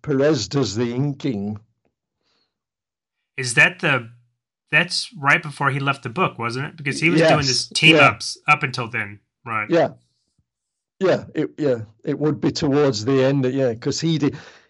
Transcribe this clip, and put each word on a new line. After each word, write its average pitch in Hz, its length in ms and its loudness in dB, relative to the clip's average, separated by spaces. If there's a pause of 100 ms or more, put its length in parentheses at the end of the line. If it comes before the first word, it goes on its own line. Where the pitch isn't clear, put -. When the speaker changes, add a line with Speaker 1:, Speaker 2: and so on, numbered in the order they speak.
Speaker 1:
Perez 139 440 0
does 113 300 -2
the 120 180 -2
inking. 131 640 -4 (1800)
Speaker 2:
Is 123 180 -6
that 175 260 4
the, 127 300 0 (600)
that's 175 480 0
right 147 240 4
before 143 280 -2
he 139 100 -4
left 139 240 -2
the 131 40 -6
book, 151 300 -2
wasn't 117 280 -4
it? - 100 -16
Because 139 240 -6
he 160 100 2
was 156 100 4
doing 160 200 6
Speaker 1:
Yes, 139 80 -2
Speaker 2:
this - 200 -2
team 160 280 4
Speaker 1:
yeah. 147 100 6
Speaker 2:
ups - 320 -2 (100)
up 151 140 2
until 131 260 -6
then, 107 320 -8 (240)
right? 110 240 -6
Speaker 1:
Yeah, 160 220 2 (1120)
yeah, 139 240 0 (100)
it, 151 240 -2
yeah, 131 220 0 (240)
it 147 140 -4
would 147 220 -2
be 151 100 0
towards 135 540 0
the 135 180 2
end, 135 220 2
yeah, 127 300 0
'cause 135 260 -6
he 165 180 0
did, 151 180 -2 (320)